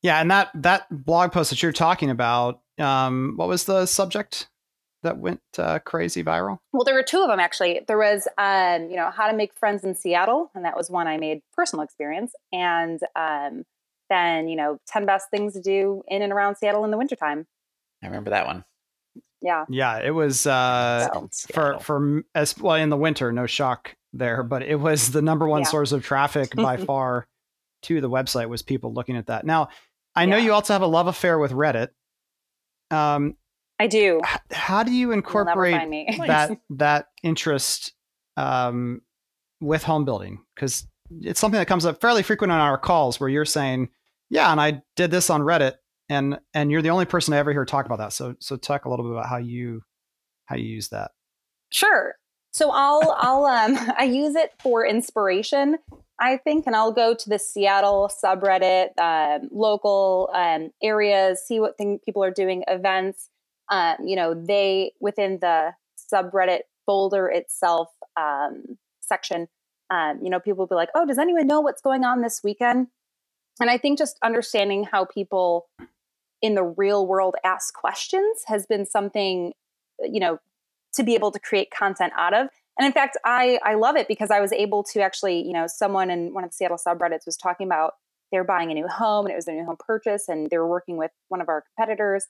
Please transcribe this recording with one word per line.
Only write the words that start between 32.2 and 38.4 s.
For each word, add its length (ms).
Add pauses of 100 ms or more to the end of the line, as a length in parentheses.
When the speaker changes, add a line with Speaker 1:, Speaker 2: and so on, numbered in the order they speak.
Speaker 1:
Um, 460 (420)
Speaker 2:
I 100
do. 360
Speaker 1:
h-, 140 (140)
how 320
do 80
you 160
Speaker 2:
You'll 0
never 100
Speaker 1:
incorporate 580
Speaker 2:
find 140
me. 180 (100)
<laughs> 80
Speaker 1:
that, 320 (120)
that 380 (140)
interest, 680 (440)
um, 640 (580)